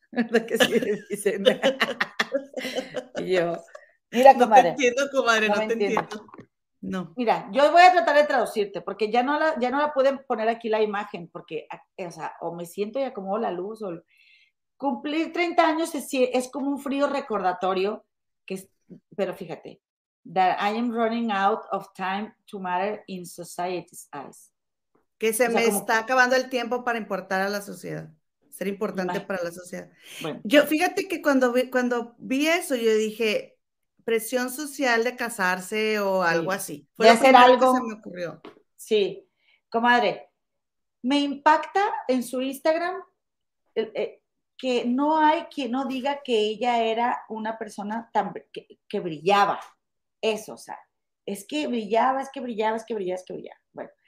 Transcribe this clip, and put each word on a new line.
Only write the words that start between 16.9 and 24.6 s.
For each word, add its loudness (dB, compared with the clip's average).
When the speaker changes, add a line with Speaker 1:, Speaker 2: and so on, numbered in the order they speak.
Speaker 1:
recordatorio -2
pero -2
fíjate, -14
that 4
I 0
am -2
running 0
out 0
of -6
time -6
to -12
matter -4
in -12
society's -10
eyes. -18